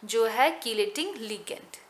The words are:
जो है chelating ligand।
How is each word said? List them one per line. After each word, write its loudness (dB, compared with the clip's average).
जो 2
है 4
chelating -2
ligand। -10